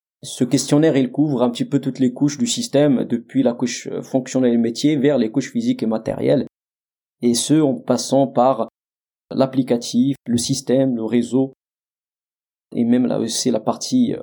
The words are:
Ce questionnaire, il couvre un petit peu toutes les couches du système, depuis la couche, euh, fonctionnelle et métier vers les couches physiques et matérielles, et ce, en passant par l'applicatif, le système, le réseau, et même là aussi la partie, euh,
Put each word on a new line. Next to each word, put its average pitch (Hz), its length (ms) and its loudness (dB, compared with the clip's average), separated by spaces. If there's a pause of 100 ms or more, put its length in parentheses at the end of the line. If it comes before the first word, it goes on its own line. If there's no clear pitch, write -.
(220)
Ce - 220 -4
questionnaire, 143 520 2
il 127 160 0
couvre 143 300 0
un 123 80 2
petit 127 140 -4
peu 123 160 -2
toutes 127 200 -6
les 123 120 2
couches 147 240 -2
du 117 120 -2
système, 123 560 2
depuis 120 380 -2
la 120 120 2
couche, - 320 -6
euh, 95 160 -8
fonctionnelle 127 520 0
et 117 40 2
métier 117 380 0
vers 135 220 2
les 117 120 0
couches - 220 -4
physiques 120 320 -2
et - 20 0
matérielles, 113 600 -2 (760)
et 120 120 4
ce, 131 200 0
en 147 200 4
passant 131 520 0
par 120 420 0 (640)
l'applicatif, 127 840 0 (100)
le 120 100 0
système, 131 600 0
le 113 80 -4
réseau, 120 480 0 (1200)
et 120 100 0
même 120 220 2
là 110 140 0
aussi 113 300 -2
la 113 100 0
partie, 120 540 0
euh, - 80 -10